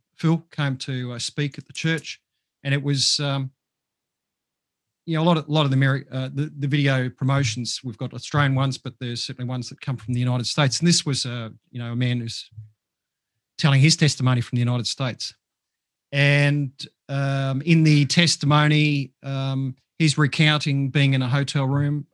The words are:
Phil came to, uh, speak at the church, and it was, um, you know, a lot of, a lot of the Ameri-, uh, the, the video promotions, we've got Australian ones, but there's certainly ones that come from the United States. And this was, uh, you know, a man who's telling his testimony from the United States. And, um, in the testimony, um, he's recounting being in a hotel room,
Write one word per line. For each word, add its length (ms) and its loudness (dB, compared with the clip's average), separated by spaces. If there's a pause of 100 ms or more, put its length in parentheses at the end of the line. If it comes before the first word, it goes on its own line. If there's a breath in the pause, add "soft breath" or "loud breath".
(160)
Phil 220 2 (140)
came 260 -4
to, 340 -8
uh, 80 -10
speak 380 -6
at 80 -12
the 80 -20
church, 480 -4 (420)
and 100 -2
it 80 0
was, 380 0
um, 320 -4 (1500)
you 120 -2
know, 60 2
a 20 4
lot 120 4
of, 120 -4
a 20 -4
lot 140 4
of 60 2
the 40 2
Ameri-, 340 2
uh, 240 -6
the, 240 -4
the 100 -4
video 420 0
promotions, 760 -2
we've 140 -10
got 160 -10
Australian 420 0
ones, 220 0
but 240 -12
there's 200 -8
certainly 280 -8
ones 180 -8
that 140 -20
come 160 -8
from 160 -8
the 80 0
United 240 0
States. 340 0
And 80 2
this 180 2
was, 200 -2
uh, 240 -10 (220)
you 80 -12
know, 120 -8
a 60 -4
man 240 0
who's 280 -10 (1080)
telling 240 4
his 160 4
testimony 420 2
from 160 -4
the 60 0
United 260 -2
States. 460 -8 (800)
And, 580 2 (380)
um, 540 -2
in 200 6
the 220 6
testimony, 1080 2 (120)
um, 520 -6 (240)
he's 180 2
recounting 720 2
being 260 2
in 60 0
a 60 -2
hotel 380 0
room, 480 -2